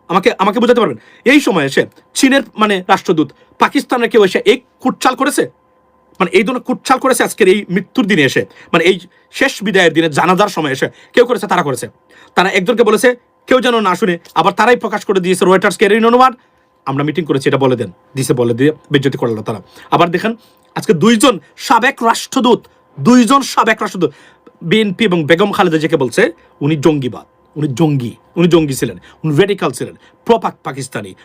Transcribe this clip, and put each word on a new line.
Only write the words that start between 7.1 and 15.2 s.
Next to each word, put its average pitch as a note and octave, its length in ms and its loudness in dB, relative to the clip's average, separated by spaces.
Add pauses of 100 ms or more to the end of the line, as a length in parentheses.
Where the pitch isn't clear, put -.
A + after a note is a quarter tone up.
আজকের G#3 240 0
এই G3+ 220 2
মৃত্যুর G3+ 360 -2
দিনে F#3 180 2
এসে, B2+ 220 0 (280)
মানে E3 100 2
এই F#3 160 2 (320)
শেষ - 320 -4
বিদায়ের F#3 300 2
দিনে, D#3+ 160 0
জানাজার F3+ 400 0
সময় D#3 220 -4
এসে C3+ 180 -4 (240)
কেউ B3 120 4
করেছে? A#3+ 220 -4
তারা F3+ 160 0
করেছে। B2+ 260 -6 (460)
তারা F#3 140 2
একজনকে G3+ 340 0
বলেছে, A3+ 320 2 (320)
কেউ B3+ 120 4
যেন A#3+ 200 0
না F#3 160 0
শুনে, F3+ 220 -2 (180)
আবার E3+ 180 0
তারাই A3+ 220 2
প্রকাশ G#3+ 300 -6
করে G3 140 -2
দিয়েছে F#3 260 0